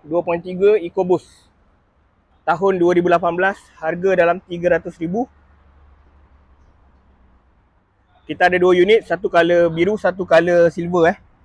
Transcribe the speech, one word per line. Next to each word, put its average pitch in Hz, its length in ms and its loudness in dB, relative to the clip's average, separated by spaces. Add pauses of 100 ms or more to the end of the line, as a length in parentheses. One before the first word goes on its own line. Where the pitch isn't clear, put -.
dua 156 160 -4
point 170 240 -6
tiga 185 320 0
EcoBoost. 180 720 -6 (960)
Tahun 175 320 -2
dua 175 200 0
ribu 175 120 0
lapan 175 280 0
belas, 190 240 -2 (200)
harga 175 360 -4
dalam 175 280 0
tiga 175 320 -2
ratus 170 240 -8
ribu. 175 240 -6 (3000)
Kita 180 240 0
ada 180 80 0
dua 180 160 4
unit, 190 320 2
satu 180 240 -6
color 170 400 2
biru, 180 240 -2
satu 185 320 -4
color 170 400 4
silver, 170 480 0
eh. - 20 -20 (280)